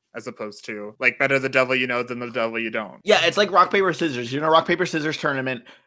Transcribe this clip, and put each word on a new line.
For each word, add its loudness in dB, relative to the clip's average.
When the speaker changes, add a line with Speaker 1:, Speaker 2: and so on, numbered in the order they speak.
Speaker 1:
as -12
opposed -12
to, -10
like, 0
better 2
the -2
devil 2
you 0
know -2
than -8
the -8
devil -2
you -4
don't. -8
Speaker 2:
Yeah, 4
it's 2
like 2
rock, 6
paper, 2
scissors. -4
You -2
know, 0
rock, 6
paper, 0
scissors -4
tournament, -2